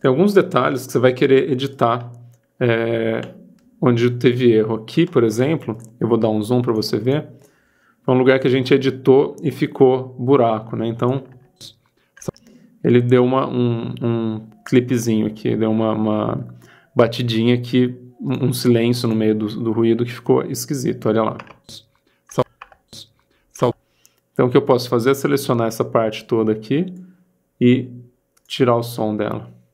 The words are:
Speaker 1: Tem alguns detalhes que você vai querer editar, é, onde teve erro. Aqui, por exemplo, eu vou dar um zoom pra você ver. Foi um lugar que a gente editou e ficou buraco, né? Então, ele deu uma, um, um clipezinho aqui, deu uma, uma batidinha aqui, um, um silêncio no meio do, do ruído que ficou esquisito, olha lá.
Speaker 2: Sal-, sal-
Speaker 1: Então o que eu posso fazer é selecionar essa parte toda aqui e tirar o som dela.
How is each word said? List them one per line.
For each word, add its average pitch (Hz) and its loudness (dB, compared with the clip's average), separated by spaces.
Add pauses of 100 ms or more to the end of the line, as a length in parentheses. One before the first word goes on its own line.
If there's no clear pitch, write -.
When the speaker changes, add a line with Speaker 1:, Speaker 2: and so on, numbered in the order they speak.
Speaker 1:
Tem 143 2
alguns 185 2
detalhes 143 2
que - -16
você 135 0
vai 127 4
querer 135 2
editar, 123 -2 (480)
é, 113 -2 (580)
onde 120 2
teve 123 2
erro. 110 2
Aqui, 160 -2
por 135 2
exemplo, 131 -2 (220)
eu 120 -2
vou 113 2
dar 110 0
um 107 -2
zoom 120 0
pra 120 -2
você 107 -4
ver. 131 -2 (760)
Foi 131 0
um 127 4
lugar 131 4
que 135 -2
a 123 4
gente 131 2
editou 131 2
e 151 -2
ficou 131 0
buraco, 120 0
né? 113 -4
Então, 123 -4 (1600)
ele 120 4
deu 123 2
uma, 131 0
um, 120 -4
um 113 -4 (180)
clipezinho 117 0
aqui, 113 -4
deu 110 0
uma, 110 0
uma 110 -2 (480)
batidinha 120 2
aqui, 123 0 (240)
um, 131 -4
um 123 0
silêncio 120 2
no 113 0
meio 107 2
do, 107 -4
do 113 -6
ruído 117 0
que 120 -6
ficou 131 0
esquisito, 123 -6
olha 107 0
lá. - -4 (920)
Speaker 2:
Sal-, - -4 (1080)
sal- - -2 (580)
Speaker 1:
Então 131 0
o - 0
que 127 2
eu 139 4
posso 123 0
fazer 123 0
é - 2
selecionar 135 -2
essa 113 -4
parte 113 -2
toda 110 0
aqui 143 -4 (680)
e 123 2 (600)
tirar 123 2
o 117 -2
som 110 -4
dela. 113 -6 (260)